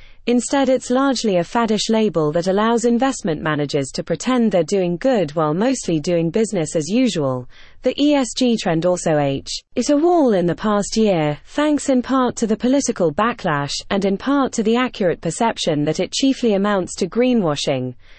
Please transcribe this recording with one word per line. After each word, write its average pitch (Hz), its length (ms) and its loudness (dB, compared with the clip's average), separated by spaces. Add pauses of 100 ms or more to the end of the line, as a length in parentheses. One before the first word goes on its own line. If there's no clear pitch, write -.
(260)
Instead, 247 440 2
it's 254 200 0
largely 247 460 0
a 170 80 2
faddish 220 460 -2
label 170 420 0
that 170 160 -2
allows 220 380 2
investment 233 560 0
managers 151 500 -2
to 175 100 -6
pretend 226 480 0
they're 180 140 2
doing 180 320 0
good 202 360 0
while 151 200 0
mostly 185 480 0
doing 170 300 0
business 202 440 -2
as 156 140 -2
usual. 170 580 0 (360)
The 254 200 0
E 294 120 4
S 269 220 2
G 240 200 2
trend 165 300 0
also 170 320 2
h-, 139 440 -2 (140)
it 247 140 0
a 294 60 4
wall 311 360 4
in 175 140 2
the 165 100 0
past 208 400 -2
year, 170 480 2
thanks 294 460 0
in 254 120 2
part 254 340 0
to 214 120 -2
the 214 80 0
political 240 560 0
backlash 151 640 -2 (160)
and 196 140 0
in 196 120 0
part 269 380 0
to 226 100 -2
the 226 120 2
accurate 214 440 -2
perception 165 640 -2
that 156 160 0
it 180 100 -4
chiefly 247 440 0
amounts 196 420 0
to 196 100 -2
greenwashing. 160 880 0 (240)